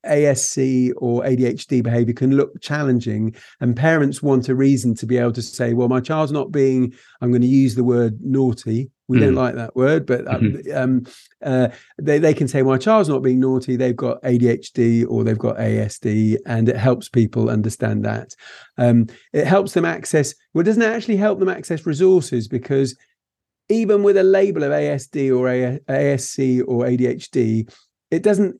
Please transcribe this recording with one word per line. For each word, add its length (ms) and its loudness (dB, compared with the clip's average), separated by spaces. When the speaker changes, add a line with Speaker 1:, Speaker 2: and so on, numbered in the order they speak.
Speaker 1:
A 220 2
S 200 0
C 460 0
or 320 -2
A 100 2
D 100 2
H 220 -4
D 140 0
behaviour 320 0
can 240 2
look 240 -2
challenging, 760 -2
and 160 -2
parents 480 0
want 240 2
a 80 0
reason 400 2
to 100 -10
be 120 0
able 160 0
to 80 -6
say, 320 -4
"Well, 160 2
my 100 2
child's 320 -2
not 220 -6
being," 400 2
I'm 140 0
gonna 120 2
use 300 4
the 80 0
word 400 0
naughty. 680 -2
We 100 4
don't 140 4
Speaker 2:
Mm. 100 0
Speaker 1:
like 120 -2
that 200 -10
word, 300 2
but, 220 -2
um, 140 -2
Speaker 2:
Mm-hmm. 360 -2
Speaker 1:
um, 260 0
uh, 280 0
they, 200 0
they 160 4
can 140 0
say, 140 0
"My 160 2
child's 320 2
not 140 0
being 180 2
naughty. 340 0
They've 180 0
got 300 -4
A 140 2
D 100 4
H 240 -2
D 320 2
or 220 -2
they've 120 0
got 220 -4
A 200 -2
S 200 -6
D," 460 0
and 240 0
it 80 -2
helps 320 0
people 400 0
understand 560 -2
that. 280 -6
Um, 300 4
it 140 0
helps 260 2
them 100 2
access, 500 -2
well, 80 0
it 40 2
doesn't 160 2
actually 360 0
help 220 0
them 100 0
access 360 -8
resources, 640 2
because 480 -2
even 360 2
with 120 4
a 80 4
label 400 2
of 80 -2
A 200 0
S 160 -6
D 220 -2
or 200 0
A-, 300 -2
A 240 0
S 160 -4
C 320 0
or 240 -2
A 100 0
D 100 0
H 260 -4
D, 360 0
it 120 -2
doesn't 360 2